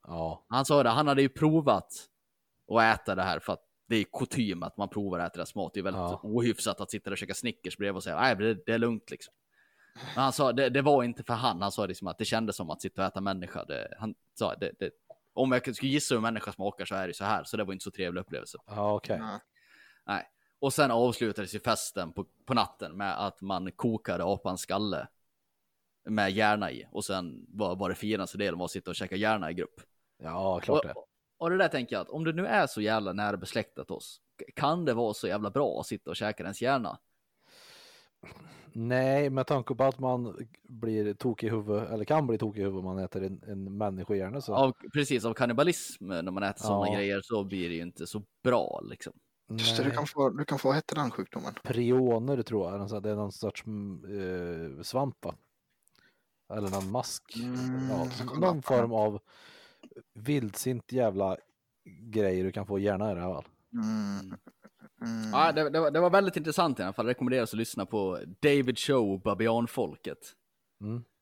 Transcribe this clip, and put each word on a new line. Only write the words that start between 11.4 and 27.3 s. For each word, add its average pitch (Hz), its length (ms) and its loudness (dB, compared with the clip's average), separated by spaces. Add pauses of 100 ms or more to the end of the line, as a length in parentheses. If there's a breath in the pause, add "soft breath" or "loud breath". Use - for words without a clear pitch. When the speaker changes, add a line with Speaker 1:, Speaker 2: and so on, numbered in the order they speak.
Speaker 2:
Han 101 100 0
sa 107 140 0
liksom 90 220 -6
att 82 100 -6
det 110 80 -2
kändes 113 300 0
som 82 140 -8
att - 120 -8
sitta 95 200 -6
och 95 60 2
äta 95 140 -4
människa. 95 440 -6
Det, 64 340 -8
han 110 160 -6 (180)
sa, 95 220 -2
det, - 240 -4
det, 92 120 -4 (420)
om 131 180 2
jag 123 240 0
skulle 135 160 -2
gissa 143 240 2
hur 113 60 2
människa 110 300 -2
smakar 98 340 -6
så 98 100 -4
är 95 120 -2
det 87 60 -6
så - 100 -8
här. 101 200 0
Så - 140 -6
det 110 60 0
var 95 100 -4
inte 92 100 -8
så 98 80 -8
trevlig 90 300 -4
upplevelse. - 440 -10
Speaker 1:
Ja, 104 280 0
okej. 104 280 -2
Speaker 3:
Ja. 107 180 -8 (680 soft breath)
Speaker 2:
Nej. 101 180 -4 (360)
Och 139 140 2
sen 139 180 4
avslutades 113 640 2
ju 104 40 -4
festen 92 540 -2
på, 98 120 -8 (200)
på 113 80 -2
natten 98 440 -2
med 98 300 -2
att - 140 -8
man 92 300 -4
kokade 98 520 -2
apans 92 380 -2
skalle 95 460 -2 (1000)
med 101 260 2
hjärna 107 400 4
i. 55 200 -12
Och 107 140 -6
sen 90 440 -6